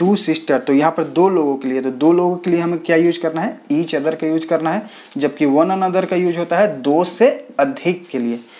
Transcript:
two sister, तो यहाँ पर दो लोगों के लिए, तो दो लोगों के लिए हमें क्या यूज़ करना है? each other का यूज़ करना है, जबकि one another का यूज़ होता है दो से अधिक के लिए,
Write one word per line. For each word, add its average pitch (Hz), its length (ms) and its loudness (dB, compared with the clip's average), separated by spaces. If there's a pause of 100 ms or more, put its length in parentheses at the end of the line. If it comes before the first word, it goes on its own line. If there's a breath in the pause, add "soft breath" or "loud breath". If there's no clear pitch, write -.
two 196 160 2
sister, 156 340 -2
तो 143 220 0
यहाँ 147 180 4
पर 160 120 -2
दो 160 260 2
लोगों 147 280 0
के 135 100 -6
लिए, 131 140 -2
तो 131 100 -2
दो 147 220 4
लोगों 180 240 2
के 175 140 -4
लिए 170 80 2
हमें 170 200 -2
क्या 165 160 0
यूज़ 170 260 2
करना 160 200 -2
है? - 200 -6 (100)
each 160 240 -2
other 151 200 -2
का 160 120 -4
यूज़ 160 200 -2
करना 160 240 0
है, 208 160 -4 (300 loud breath)
जबकि 143 280 -2
one 147 220 4
another 185 380 0
का 180 100 -2
यूज़ 175 240 0
होता 170 180 -2
है 196 240 0
दो 143 220 2
से 240 440 0 (120)
अधिक 143 480 -2
के 131 120 -6
लिए, 117 200 -4 (200 loud breath)